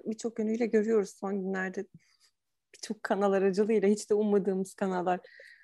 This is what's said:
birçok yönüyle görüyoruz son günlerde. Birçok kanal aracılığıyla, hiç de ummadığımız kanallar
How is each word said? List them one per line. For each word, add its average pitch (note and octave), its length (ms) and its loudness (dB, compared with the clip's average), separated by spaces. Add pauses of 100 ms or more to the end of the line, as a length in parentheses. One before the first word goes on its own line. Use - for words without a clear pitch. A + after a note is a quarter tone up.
birçok A3+ 340 -6
yönüyle A3 260 0
görüyoruz G#3+ 440 2
son G3 320 -6
günlerde. F#3+ 440 -4 (920)
Birçok - 280 -10
kanal G3 300 2
aracılığıyla, G3 560 2
hiç G#3 200 0
de G#3+ 40 4
ummadığımız G3+ 600 0
kanallar F3+ 460 -2 (440)